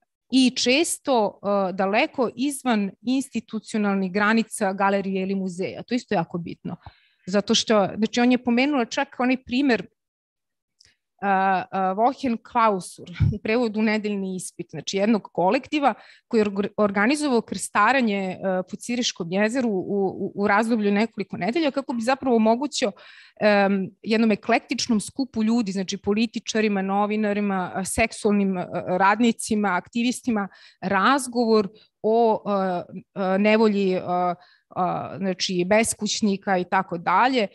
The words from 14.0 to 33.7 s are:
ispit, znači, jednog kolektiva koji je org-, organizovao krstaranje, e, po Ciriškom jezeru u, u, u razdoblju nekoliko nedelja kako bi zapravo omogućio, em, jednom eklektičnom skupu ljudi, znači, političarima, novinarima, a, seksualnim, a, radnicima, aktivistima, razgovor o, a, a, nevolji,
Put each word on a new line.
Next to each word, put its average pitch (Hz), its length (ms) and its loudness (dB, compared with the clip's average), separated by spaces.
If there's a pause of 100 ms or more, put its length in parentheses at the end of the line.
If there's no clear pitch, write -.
ispit, - 340 -12
znači, 160 260 -8
jednog 208 260 2
kolektiva 247 720 0 (340)
koji 226 120 2
je 214 40 4
org-, 202 320 -4
organizovao 226 640 2
krstaranje, 214 800 0
e, 185 200 -4 (320)
po 202 60 -12
Ciriškom 226 560 -6
jezeru 220 360 0
u, 190 120 -2
u, 196 540 -2
u 202 120 -2
razdoblju 208 460 2
nekoliko 202 440 -2
nedelja 247 340 -2
kako 269 220 -6
bi 233 100 -4
zapravo 254 340 0
omogućio, 226 560 2 (480)
em, 196 500 2 (120)
jednom 220 300 2
eklektičnom 240 680 -2
skupu - 420 -6
ljudi, 220 300 0
znači, 190 240 -6
političarima, 214 880 -2
novinarima, 202 920 -2
a, 190 100 -4
seksualnim, 202 760 0
a, 175 80 -6 (200)
radnicima, 208 800 2
aktivistima, 214 800 -4 (320)
razgovor 226 880 2 (340)
o, 220 440 2
a, 190 360 -2 (320)
a, 190 240 0
nevolji, 208 580 4